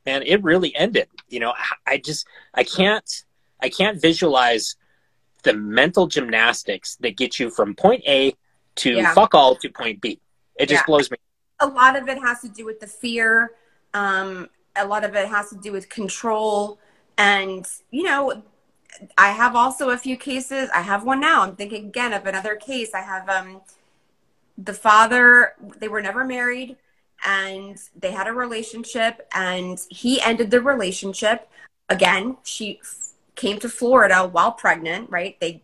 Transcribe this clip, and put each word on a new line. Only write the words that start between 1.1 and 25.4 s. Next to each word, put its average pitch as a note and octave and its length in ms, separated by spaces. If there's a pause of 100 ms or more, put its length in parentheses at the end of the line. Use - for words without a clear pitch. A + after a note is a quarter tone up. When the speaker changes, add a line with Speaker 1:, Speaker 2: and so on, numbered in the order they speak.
Speaker 1:
You A#2+ 120
know, A#2 100
I, - 440
I C#3+ 40
just, D3+ 280 (280)
I B2+ 100
can't, - 600 (380)
I C3 60
can't F#3+ 320
visualize C3+ 760 (680)
the A#2+ 100
mental A#2 540
gymnastics A2+ 960
that A#2 160
get B2+ 220
you A#2+ 120
from G#2 240
point A3+ 320
A C3+ 280 (420)
to C3 160
Speaker 2:
Yeah. E3+ 220
Speaker 1:
fuck G#3 200
all C3 220
to - 120
point A2+ 320
B. A2 200 (360)
It C#3 120
just F3 140
Speaker 2:
Yeah. - 40
Speaker 1:
blows D3 240
me. B2 80 (400)
Speaker 2:
A D4 80
lot C4+ 300
of C4 120
it C4+ 100
has B3 220
to A#3+ 80
do G#3 160
with A3 160
the G#3+ 60
fear. A#3 640 (420)
Um, F#3+ 540 (280)
a G3+ 100
lot G#3+ 180
of G3 120
it G3+ 120
has G#3 220
to G#3 60
do G3 160
with F#3+ 180
control. G#3+ 880 (400)
And, F#3+ 480 (240)
you D4 140
know, C#4 380 (760)
I G3 140
have A3+ 240
also C4 360
a B3 80
few B3+ 180
cases. C4 580
I E3+ 60
have G3+ 240
one C4+ 160
now. D4+ 220
I'm F#3+ 140
thinking G#3 300
again A#3+ 260
of G3 140
another G3 300
case. A#3+ 380
I F#3+ 80
have, F#3+ 260
um, F#3+ 320 (1000)
the G3 160
father, A#3 800 (240)